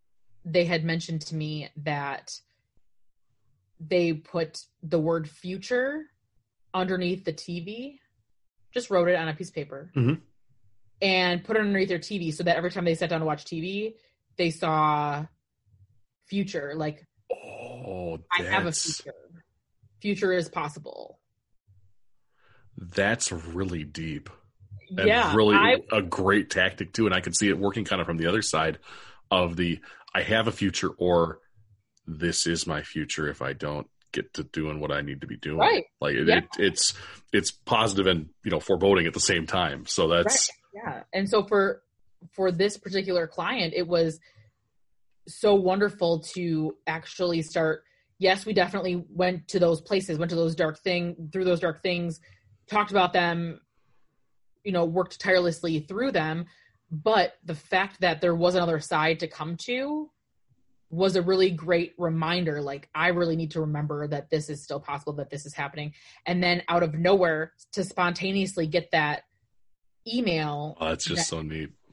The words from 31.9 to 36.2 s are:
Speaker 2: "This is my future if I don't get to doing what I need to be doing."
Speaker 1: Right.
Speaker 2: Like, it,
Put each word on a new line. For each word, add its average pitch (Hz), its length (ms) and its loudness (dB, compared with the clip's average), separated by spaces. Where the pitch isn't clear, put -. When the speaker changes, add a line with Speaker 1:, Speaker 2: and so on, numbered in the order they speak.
Speaker 2:
"This 82 400 -4
is 85 220 -2
my 76 160 -4
future 78 440 -6
if 69 140 -8
I 67 120 -4
don't 73 340 -6
get - 220 -8
to 76 100 -8
doing 78 360 -6
what 73 120 -4
I 73 100 0
need 69 200 -10
to - 60 -12
be - 100 -10
doing." 76 220 -4
Speaker 1:
Right. 427 260 2
Speaker 2:
Like, 73 140 0
it, 73 120 2